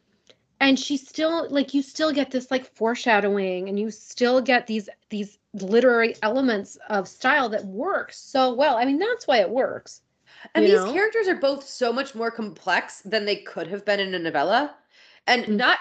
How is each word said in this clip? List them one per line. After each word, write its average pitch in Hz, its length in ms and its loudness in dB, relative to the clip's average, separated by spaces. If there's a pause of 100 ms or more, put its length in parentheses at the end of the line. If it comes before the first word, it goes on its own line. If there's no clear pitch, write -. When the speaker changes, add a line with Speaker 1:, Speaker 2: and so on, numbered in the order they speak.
(600)
Speaker 1:
And 269 180 4
she 285 200 -4
still, 320 520 -4
like, 269 220 -2
you 277 100 0
still 311 300 -2
get 269 180 -2
this, 254 200 -6
like, 254 240 -4
foreshadowing, 202 960 0
and 202 100 -4
you 214 120 -2
still 247 520 0
get 247 240 2
these, 214 220 -4 (200)
these 202 300 -8 (160)
literary 226 680 2
elements 220 560 0 (100)
of 196 200 -2
style 262 400 0
that 208 160 -6
work 240 480 -6
so 262 420 0
well. 269 220 2
I 233 80 0
mean, 277 140 2
that's 453 280 -4
why 254 140 4
it 175 100 2
works, - 520 -4 (520)
Speaker 2:
And - 100 4
Speaker 1:
you 381 80 8
Speaker 2:
these 440 120 6
Speaker 1:
know? 233 80 -4
Speaker 2:
characters 427 360 0
are 349 60 2
both 277 340 -2
so 233 240 -2
much 269 220 -6
more 226 160 -4
complex 185 720 -6
than 208 220 -4
they 202 120 -2
could 180 320 -10
have 196 160 -10
been 202 160 0
in 190 140 -4
a 185 40 -4
novella. 170 560 0 (520)
And 240 180 2
Speaker 1:
Mm. 214 120 0
Speaker 2:
not 262 240 2